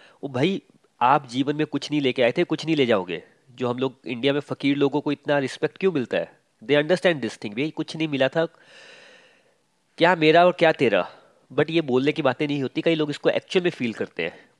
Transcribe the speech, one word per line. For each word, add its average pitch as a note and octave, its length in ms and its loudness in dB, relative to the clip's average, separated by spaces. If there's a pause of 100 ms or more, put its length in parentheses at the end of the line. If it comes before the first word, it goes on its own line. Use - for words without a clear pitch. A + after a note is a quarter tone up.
(240)
ओ C#3+ 40 -10
भाई, C#3+ 340 -2 (400)
आप C3+ 260 2
जीवन C3 280 -2
में D3+ 120 -2
कुछ - 240 -6
नहीं D3+ 100 0
लेके B2+ 220 2
आए A#2 80 4
थे, F3 120 0
कुछ D#3 220 -4
नहीं D#3+ 100 0
ले C#3 100 4
जाओगे। F2+ 380 0 (280)
जो B2 180 -4
हम B2 80 -4
लोग B2+ 180 -4 (100)
इंडिया B2+ 280 -2
में C#3+ 60 -2
फ़कीर C#3 380 -2
लोगों C#3 240 0
को D3+ 100 -4
इतना C#3+ 280 -2
रिस्पेक्ट C#3 380 -4
क्यों F#3+ 140 0
मिलता B2 260 -2
है? - 220 -6 (240)
They C#3+ 200 2
understand E3+ 380 0
this A2 160 -6
thing, G#2 180 -12
भाई, D3 160 -4
कुछ - 240 -10
नहीं D#3+ 120 -4
मिला C3+ 200 0
था, E3 200 -2 (1500)
क्या F3 180 4
मेरा D#3+ 300 6
और F3+ 60 4
क्या E3 200 2
तेरा। G2+ 400 0 (420)
But D3 160 0
ये E3 120 0
बोलने C3+ 300 0
की D#3 100 -4
बातें C#3 260 0
नहीं C#3+ 140 -4
होती, C3+ 200 -6
कई E3 140 2
लोग D3+ 140 -2
इसको C#3+ 200 -2
एक्चुअल F3 340 -2
में F3 80 0
फील A#2 220 -6
करते - 300 -8
हैं। - 260 -10 (100)